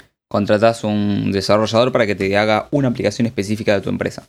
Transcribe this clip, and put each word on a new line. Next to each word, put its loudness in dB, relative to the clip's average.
contratás 2
un 0
desarrollador 2
para 2
que -2
te 0
haga 0
una 2
aplicación -2
específica -2
de 0
tu -6
empresa. -6